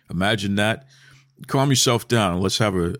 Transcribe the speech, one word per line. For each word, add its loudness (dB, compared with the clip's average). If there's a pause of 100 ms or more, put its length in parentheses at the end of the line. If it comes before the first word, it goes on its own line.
Imagine -2
that. -2 (600)
Calm 0
yourself 0
down. 2
Let's 0
have 0
a, -2